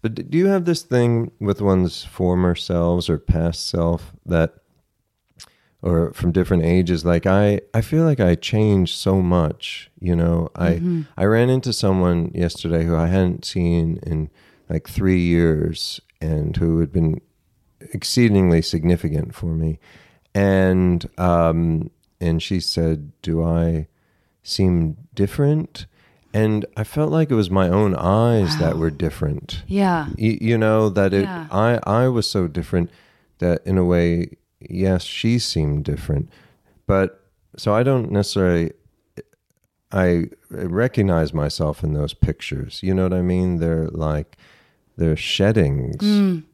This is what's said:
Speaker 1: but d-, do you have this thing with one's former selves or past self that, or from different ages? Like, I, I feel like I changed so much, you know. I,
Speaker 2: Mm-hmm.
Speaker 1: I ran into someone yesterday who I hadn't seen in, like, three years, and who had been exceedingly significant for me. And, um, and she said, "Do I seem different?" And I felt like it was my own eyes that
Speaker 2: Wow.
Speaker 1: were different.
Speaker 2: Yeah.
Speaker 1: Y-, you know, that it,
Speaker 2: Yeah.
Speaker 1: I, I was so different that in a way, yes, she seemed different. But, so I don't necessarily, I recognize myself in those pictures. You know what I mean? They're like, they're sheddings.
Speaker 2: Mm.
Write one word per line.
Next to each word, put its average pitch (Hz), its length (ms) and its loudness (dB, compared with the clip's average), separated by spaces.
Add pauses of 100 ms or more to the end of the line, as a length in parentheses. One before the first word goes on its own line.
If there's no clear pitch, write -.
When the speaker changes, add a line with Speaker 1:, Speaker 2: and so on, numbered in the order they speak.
Speaker 1:
but 110 140 -4
d-, - 80 -8
do 143 160 -2
you 190 80 4
have 190 180 2
this 170 160 0
thing 120 480 0 (100)
with 101 220 -2
one's 92 420 2
former 90 520 0
selves 87 560 0
or 76 80 0
past 82 500 -4
self 85 440 -4 (120)
that, 82 300 -2 (1300)
or 85 300 0
from 87 180 -2
different 87 320 0
ages? 87 420 2
Like, 87 220 2
I, 101 340 2 (140)
I 113 60 2
feel 160 240 0
like 143 140 0
I 90 140 4
changed 101 640 0
so 95 240 2
much, 87 800 -2
you 87 160 0
know. 85 400 0
I, 87 160 0
Speaker 2:
Mm-hmm. 170 300 -2 (140)
Speaker 1:
I 95 100 0
ran 117 260 4
into 127 220 0
someone 90 600 2
yesterday 82 520 -2
who 82 100 0
I 82 100 2
hadn't 90 400 0
seen 85 560 0
in, 78 300 -4 (360)
like, 80 220 -6
three 92 300 2
years, 82 840 0 (200)
and 78 360 -2
who 82 220 2
had 76 120 -2
been 82 280 0 (720)
exceedingly 95 680 4
significant 82 760 -2
for - 180 -8
me. 80 240 -2 (560)
And, 92 760 2 (120)
um, 82 720 2 (280)
and 82 220 0
she 95 180 -4
said, 80 520 -2 (100)
"Do 82 220 -2
I 82 440 0 (540)
seem 87 560 0 (160)
different?" 143 720 -2 (480)
And 107 320 0 (100)
I 110 80 -4
felt 147 280 -2
like 156 200 2
it 123 40 2
was 95 160 2
my 95 180 2
own 98 260 2
eyes 101 640 2
that 82 180 0
Speaker 2:
Wow. 82 60 -4
Speaker 1:
were 82 80 0
different. 76 760 -6
Speaker 2:
Yeah. 180 400 0 (100)
Speaker 1:
Y-, 110 240 0
you 113 160 0
know, 110 320 2
that 95 240 2
it, 98 100 2
Speaker 2:
Yeah. 156 280 -6
Speaker 1:
I, 113 340 2
I 117 220 2
was 117 200 0
so 92 200 0
different 85 420 -2 (500)
that 87 280 0
in 95 100 0
a 90 80 2
way, 85 520 0 (220)
yes, 92 440 -2
she 117 360 -2
seemed 73 460 -2
different. 71 440 -4 (580)
But, 95 340 0 (340)
so - 180 -2
I 117 100 2
don't 123 280 0
necessarily, 90 600 0 (1200)
I 87 340 2 (240)
recognize 90 840 0
myself 76 500 -2
in 76 100 -2
those 76 200 -4
pictures. - 680 -4
You 95 100 0
know 92 100 2
what 92 100 0
I 92 80 0
mean? 90 380 0
They're 82 300 0
like, 78 460 -4 (600)
they're 80 180 2
sheddings. 76 840 0
Speaker 2:
Mm. 196 460 0 (100)